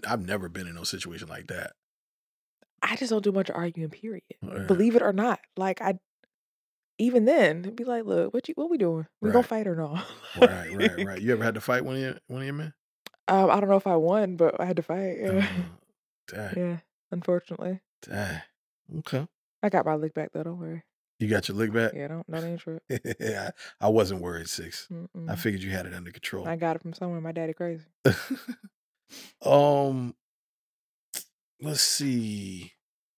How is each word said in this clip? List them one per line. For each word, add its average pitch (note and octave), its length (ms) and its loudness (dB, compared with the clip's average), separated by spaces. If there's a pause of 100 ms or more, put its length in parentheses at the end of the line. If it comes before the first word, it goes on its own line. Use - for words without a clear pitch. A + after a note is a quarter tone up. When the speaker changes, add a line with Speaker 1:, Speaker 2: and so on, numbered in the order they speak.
Speaker 1:
I've A2+ 160 -2
never F#2 240 -4
been F2+ 200 -10
in E2+ 80 -10
no E2 80 -12
situation E2+ 440 -8
like - 200 -14
that. - 240 -8 (1080)
Speaker 2:
I - 120 0
just A#3+ 160 -4
don't G#3+ 140 2
do G3+ 80 2
much F#3+ 180 0
arguing, E3+ 400 -4
period. G#3 320 -12 (200)
Speaker 1:
Yeah. G3+ 260 -8
Speaker 2:
Believe G3+ 260 6
it A#3+ 80 8
or G#3 100 4
not. G#3 280 2 (160)
Like, F#3+ 260 -2
I, F#3+ 160 2 (1000)
even A#3+ 260 6
then, G#3+ 360 6
it'd G3 140 -8
be A#3 80 -8
like, A#3 220 -2
"Look, F3+ 280 2
what B3 160 -2
you, D#4+ 60 -6
what D#4 160 -2
we E4+ 80 2
doing? E3 280 0 (140)
We G#3+ 100 2
gonna A3+ 100 8
Speaker 1:
Right. B3 60 2
Speaker 2:
fight A3 200 -4
or F3+ 80 0
no?" D#3+ 240 -4 (200)
<laughs> - 220 -2
Speaker 1:
Right, F3+ 320 6
right, - 260 2
Speaker 2:
Like F#3+ 80 -2
Speaker 1:
right. F#3+ 140 -6
You A#2 120 2
ever A2 100 2
had A2+ 120 2
to G#2+ 60 -6
fight B2+ 240 0
one C3 120 -4
of C3+ 60 -4
your, C3 120 -4 (140)
one B2+ 140 -8
of - 40 -6
your C#3 80 -6
men? D3+ 200 -8 (540)
Speaker 2:
Um, F#3+ 220 6
I D#3 100 6
don't G3+ 100 2
know G3 60 8
if G3 100 2
I F#3 100 4
won, F#3 400 2
but E3 240 4
I - 60 0
had F3+ 100 0
to E3+ 60 -2
fight. F#3 380 -4
Yeah. G3 300 2
Speaker 1:
Oh, F3+ 140 -4 (640)
dang. G#2+ 280 -8
Speaker 2:
Yeah, F3 200 -2 (340)
unfortunately. F3+ 680 -4 (220)
Speaker 1:
Dang. F#2 400 -6 (560)
Okay. C#3+ 280 -4 (360)
Speaker 2:
I G#3 80 2
got E3+ 160 4
my D#3 80 2
lick D#3 200 -4
back, D#3 180 -6
though. D#3+ 100 -6
Don't E3+ 160 -8
worry. E3 240 -10 (380)
Speaker 1:
You A2 80 -2
got G#2 200 2
your G2 80 -6
lick G#2+ 160 0
back? A2+ 220 2
Speaker 2:
Yeah, C#3+ 140 -8
don't, E3 220 -10
don't E3 140 -6
even E3+ 140 -6
trip. E3 300 -12
Speaker 1:
<laughs> A#2+ 320 -6
Yeah, G#2+ 300 -4 (300)
I G#2 80 2
wasn't G2 320 4
worried, E2 280 -8
Six. - 420 -10
I F3+ 40 -10 (240)
Speaker 2:
Mm-mm. E3 200 -6
Speaker 1:
figured G2 240 -2
you G2 80 -6
had F#2 160 -4
it F2+ 80 -12
under F2 160 -14
control. - 360 -10
Speaker 2:
I E3 100 -4
got E3 200 -2
it E3 60 -10
from E3 100 -12
somewhere. F3 280 -8
My D#3+ 120 -8
daddy E3 220 -4
crazy. E3+ 300 -8 (200)
Speaker 1:
<laughs> - 100 4 (1300)
Um, C#3 720 4 (1500)
let's D3 220 -2
see. G#2 880 -2 (460)